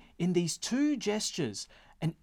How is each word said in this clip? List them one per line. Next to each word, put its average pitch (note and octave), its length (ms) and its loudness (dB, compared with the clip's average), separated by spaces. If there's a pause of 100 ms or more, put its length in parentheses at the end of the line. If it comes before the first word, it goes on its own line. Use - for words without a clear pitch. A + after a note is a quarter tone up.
(180)
in F3 160 2
these E3+ 240 2
two C#4+ 400 0
gestures G3 680 -2 (340)
an D#3+ 220 -2